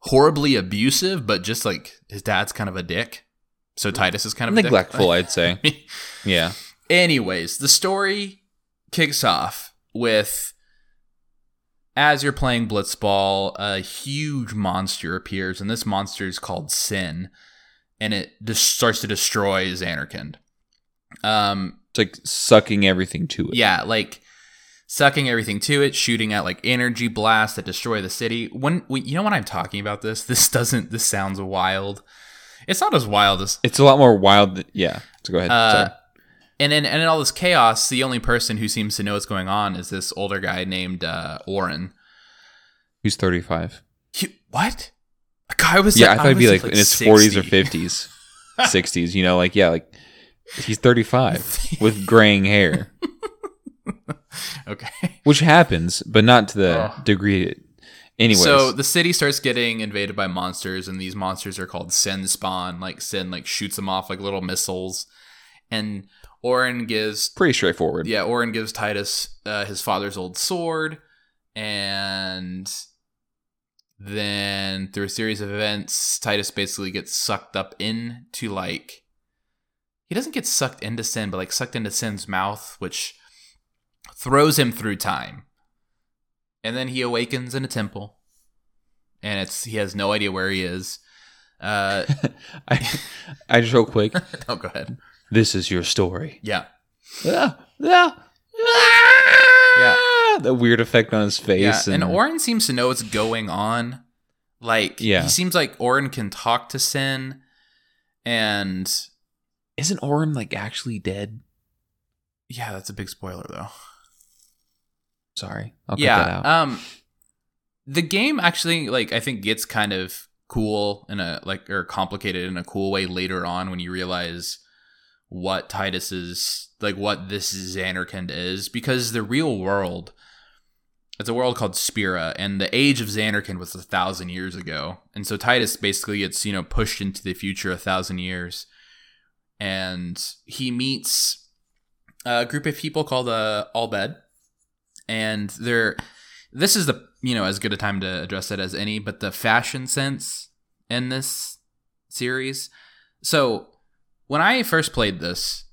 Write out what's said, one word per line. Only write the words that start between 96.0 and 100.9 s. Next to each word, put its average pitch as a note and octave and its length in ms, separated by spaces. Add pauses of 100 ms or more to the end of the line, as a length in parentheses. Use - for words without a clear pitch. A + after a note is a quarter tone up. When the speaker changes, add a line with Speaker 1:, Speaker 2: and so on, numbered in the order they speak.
Speaker 1:
Yeah. G#2+ 240 (600)
Speaker 2:
Ah, C#4 320 (240)
ah, F4 420 (420)
ah! B4+ 1120
Speaker 1:
Yeah. B4 600
Speaker 2:
The C3 140
weird A#2 260
effect A2+ 340